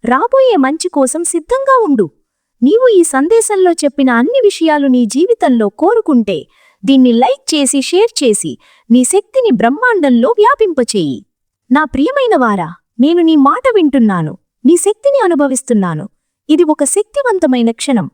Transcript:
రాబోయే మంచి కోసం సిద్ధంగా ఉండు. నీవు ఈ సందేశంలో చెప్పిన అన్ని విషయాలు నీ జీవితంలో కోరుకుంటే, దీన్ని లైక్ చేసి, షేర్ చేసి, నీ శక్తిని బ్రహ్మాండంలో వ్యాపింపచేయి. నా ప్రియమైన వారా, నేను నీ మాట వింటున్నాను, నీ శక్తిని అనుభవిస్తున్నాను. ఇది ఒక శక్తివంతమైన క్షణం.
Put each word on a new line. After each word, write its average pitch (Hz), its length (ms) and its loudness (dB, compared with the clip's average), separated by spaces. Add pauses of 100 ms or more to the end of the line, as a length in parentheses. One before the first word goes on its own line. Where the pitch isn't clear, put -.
రాబోయే 453 520 0
మంచి 294 320 -2
కోసం 285 360 -2
సిద్ధంగా 523 600 -2
ఉండు. 226 220 0 (560)
నీవు 440 320 2
ఈ 359 100 4
సందేశంలో 370 680 0
చెప్పిన 277 380 -2
అన్ని 294 340 0
విషయాలు 302 420 0
నీ 247 200 2
జీవితంలో 277 600 0 (160)
కోరుకుంటే, 294 560 0 (460)
దీన్ని 254 280 4
లైక్ 247 360 0
చేసి, 285 340 -2
షేర్ 403 360 0
చేసి, 214 340 -2 (380)
నీ 247 140 4
శక్తిని 427 520 -2
బ్రహ్మాండంలో 285 840 0
వ్యాపింపచేయి. 294 800 0 (520)
నా 285 140 2
ప్రియమైన 466 520 -2
వారా, 202 340 -2 (300)
నేను 330 220 2
నీ 320 120 2 (140)
మాట 370 160 -2 (100)
వింటున్నాను, 226 580 0 (320)
నీ 320 120 4
శక్తిని 523 480 -2
అనుభవిస్తున్నాను. 240 840 -2 (420)
ఇది 311 160 2
ఒక 302 200 -2
శక్తివంతమైన 349 840 -2
క్షణం. 226 440 -4